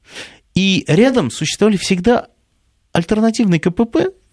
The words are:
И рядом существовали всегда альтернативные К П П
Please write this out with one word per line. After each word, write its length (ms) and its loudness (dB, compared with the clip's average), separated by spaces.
И 320 0
рядом 420 2
существовали 480 -2
всегда 500 0
альтернативные 680 0
К 120 0
П 140 0
П 260 -2